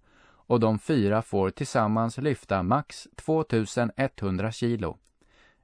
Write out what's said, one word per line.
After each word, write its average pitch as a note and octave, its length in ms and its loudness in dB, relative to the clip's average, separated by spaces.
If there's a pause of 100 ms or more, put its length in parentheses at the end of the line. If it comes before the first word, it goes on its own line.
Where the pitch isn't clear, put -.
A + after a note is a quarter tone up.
(240)
och - 360 -2
de A2 180 2
fyra A2 440 2
får F#2+ 280 0
tillsammans A2+ 680 0
lyfta C3 440 -2
max B2 540 -2
tvåtusenetthundra A2+ 1400 -2
kilo, A2+ 460 -4 (640)